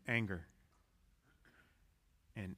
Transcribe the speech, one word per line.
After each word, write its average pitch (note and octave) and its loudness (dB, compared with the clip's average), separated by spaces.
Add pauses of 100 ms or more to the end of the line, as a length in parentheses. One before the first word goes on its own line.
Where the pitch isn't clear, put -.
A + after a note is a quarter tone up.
anger G#2 2 (1900)
and F#2+ -4